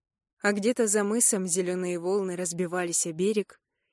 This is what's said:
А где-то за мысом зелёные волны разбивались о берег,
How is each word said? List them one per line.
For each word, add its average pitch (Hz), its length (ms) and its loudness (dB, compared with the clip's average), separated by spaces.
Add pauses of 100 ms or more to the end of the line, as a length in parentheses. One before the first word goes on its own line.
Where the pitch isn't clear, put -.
(420)
А 208 100 2
где-то 214 360 2
за 208 160 2
мысом 208 420 2
зелёные 180 540 -2
волны 185 340 0
разбивались 175 720 -2
о 170 60 -6
берег, 196 480 -2 (320)